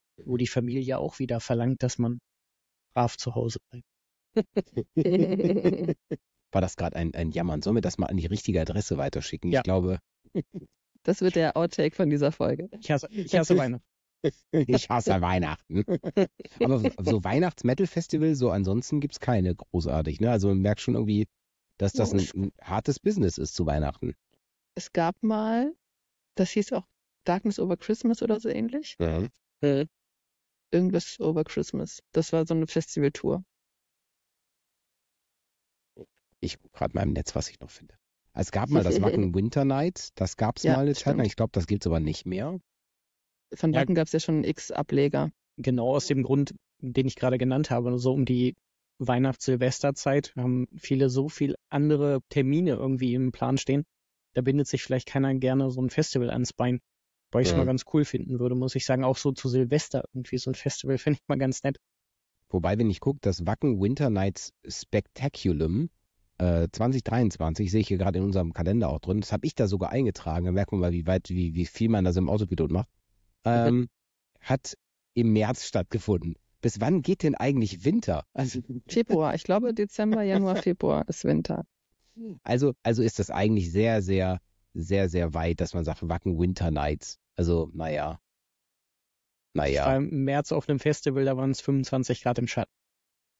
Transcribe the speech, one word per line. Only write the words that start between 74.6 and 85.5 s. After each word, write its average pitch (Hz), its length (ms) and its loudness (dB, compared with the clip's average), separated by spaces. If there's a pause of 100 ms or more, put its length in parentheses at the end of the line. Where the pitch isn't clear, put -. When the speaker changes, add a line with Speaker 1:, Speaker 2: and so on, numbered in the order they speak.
Speaker 3:
im 117 180 4
März 107 320 2
stattgefunden. 87 680 -2 (260)
Bis 107 200 -2
wann 147 220 2
geht 190 200 0
denn 147 140 2
eigentlich 107 480 0
Winter? 135 400 0 (100)
Also 127 260 -4 (280)
Speaker 2:
Februar. 165 460 2
Ich 165 100 -6
glaube, 226 280 2
Dezember, 214 500 0
Januar, 196 340 2
Speaker 3:
<laughs> - 0 -
Speaker 2:
Februar - 520 0
ist - 160 -8
Winter. 160 400 0 (800)
Speaker 3:
Also, 127 400 2
also 117 200 2
ist 110 160 0
das 101 120 -4
eigentlich 101 400 2
sehr, 107 320 2
sehr, 92 380 0 (340)
sehr, 95 340 0
sehr 85 260 0
weit, 82 260 0